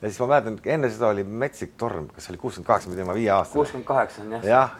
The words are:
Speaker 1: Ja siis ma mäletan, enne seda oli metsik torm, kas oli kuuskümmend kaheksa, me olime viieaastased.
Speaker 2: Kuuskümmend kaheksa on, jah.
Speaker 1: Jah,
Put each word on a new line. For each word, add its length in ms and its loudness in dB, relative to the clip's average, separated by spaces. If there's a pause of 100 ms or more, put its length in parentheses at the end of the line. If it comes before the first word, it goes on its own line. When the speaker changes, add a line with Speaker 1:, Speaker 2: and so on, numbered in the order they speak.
Speaker 1:
Ja 80 -4
siis 80 -12
ma 140 0
mäletan, 240 2 (180)
enne 160 0
seda 200 0
oli 120 0
metsik 560 -6
torm, 320 -6
kas 200 -20
oli 80 -10
kuuskümmend 280 -10
kaheksa, 240 4
me 60 -6
olime 180 -4
viieaastased. 400 2
Speaker 2:
Kuuskümmend 320 -2
kaheksa 360 0
on, 120 -10
jah. 120 -4
Speaker 1:
Jah, 340 6